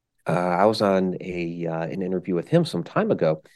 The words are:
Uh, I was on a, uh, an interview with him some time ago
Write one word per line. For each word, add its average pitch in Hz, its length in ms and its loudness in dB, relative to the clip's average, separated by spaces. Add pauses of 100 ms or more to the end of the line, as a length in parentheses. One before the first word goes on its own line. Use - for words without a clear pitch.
(260)
Uh, - 60 -2
I 90 360 2
was 110 140 2
on 95 380 2
a, 85 480 -6
uh, 160 200 -4
an 95 140 -6
interview 92 340 -4
with 85 120 -4
him 170 160 4
some 87 220 -4
time 208 260 -2
ago 80 320 0 (120)